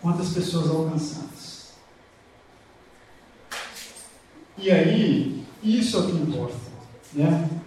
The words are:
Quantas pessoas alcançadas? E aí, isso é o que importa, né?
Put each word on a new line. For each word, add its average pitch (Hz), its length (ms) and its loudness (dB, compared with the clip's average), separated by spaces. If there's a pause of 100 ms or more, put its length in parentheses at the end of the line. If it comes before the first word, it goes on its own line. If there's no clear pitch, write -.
Quantas 170 280 0
pessoas 165 400 0
alcançadas? - 1040 -4 (2750)
E 190 140 2
aí, 151 720 4 (200)
isso 220 340 2
é - 20 2
o 185 80 2
que 185 40 0
importa, 151 440 -2 (580)
né? 165 360 2 (180)